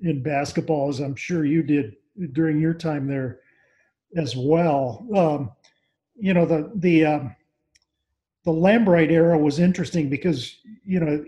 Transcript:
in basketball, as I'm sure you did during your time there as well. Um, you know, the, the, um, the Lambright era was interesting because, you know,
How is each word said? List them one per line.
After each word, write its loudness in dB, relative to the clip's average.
in -2
basketball, -2
as -4
I'm -6
sure -4
you 2
did -2
during 0
your 0
time -6
there -6
as -4
well. 0
Um, 0
you 0
know, 4
the, -2
the, 4
um, -4
the 0
Lambright 4
era 4
was 2
interesting 0
because, -4
you -2
know, -2